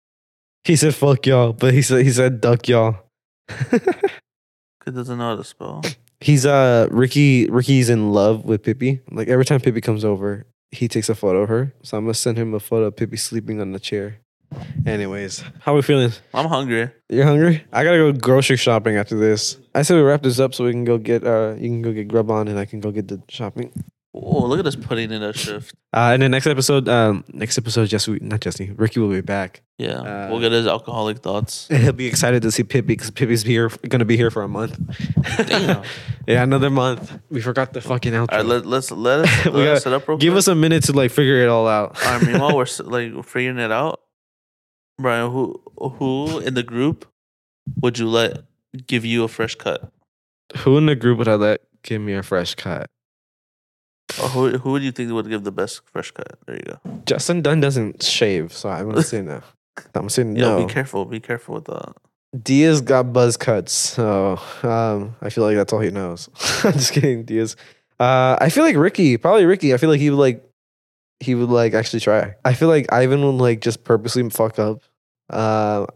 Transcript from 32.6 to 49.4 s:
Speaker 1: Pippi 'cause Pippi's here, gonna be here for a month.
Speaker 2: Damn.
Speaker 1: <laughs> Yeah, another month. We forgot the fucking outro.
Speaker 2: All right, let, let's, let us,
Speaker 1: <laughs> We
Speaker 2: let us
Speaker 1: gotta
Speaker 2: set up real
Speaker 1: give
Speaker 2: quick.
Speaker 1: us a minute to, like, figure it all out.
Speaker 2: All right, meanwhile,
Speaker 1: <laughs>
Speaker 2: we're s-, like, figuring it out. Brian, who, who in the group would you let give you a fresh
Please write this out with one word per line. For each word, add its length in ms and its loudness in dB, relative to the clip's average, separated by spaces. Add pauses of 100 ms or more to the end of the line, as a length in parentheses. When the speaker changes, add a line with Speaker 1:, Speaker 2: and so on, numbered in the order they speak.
Speaker 1:
Pippi 320 0
'cause 160 -8
Pippi's 320 0
here, 280 0 (180)
gonna 160 0
be 140 2
here 120 2
for 120 -6
a 60 -8
month. 300 -8 (680)
Speaker 2:
Damn. 420 0
Speaker 1:
<laughs> 40 -14 (360)
Yeah, 160 4
another 260 2
month. 480 -2 (120)
We 100 -6
forgot 320 -4
the 80 -10
fucking 320 -4
outro. 180 -2
Speaker 2:
All 80 0
right, 80 0
let, 180 0
let's, 280 -4
let 280 0
us, 240 2
Speaker 1:
<laughs> 20 -
We 40 2
Speaker 2:
let 120 0
us 40 4
Speaker 1:
gotta 140 4
Speaker 2:
set 140 -2
up 120 -2
real 120 -2
Speaker 1:
give 160 4
Speaker 2:
quick. 40 4
Speaker 1:
us 80 2
a 80 4
minute 300 4
to, 80 0
like, 180 2
figure 320 4
it 60 4
all 180 2
out. 300 0 (100)
Speaker 2:
All 100 0
right, 80 2
meanwhile, 320 2
Speaker 1:
<laughs> 0 -
Speaker 2:
we're 60 0
s-, 160 -6
like, 460 -8
figuring 340 -6
it 140 -2
out. 300 -4 (1000)
Brian, 320 -2
who, 280 -6 (380)
who 400 -4
in 160 -6
the 80 -2
group 440 -4 (720)
would 180 -2
you 100 -2
let 360 0 (420)
give 180 -4
you 200 0
a 40 -4
fresh 280 -6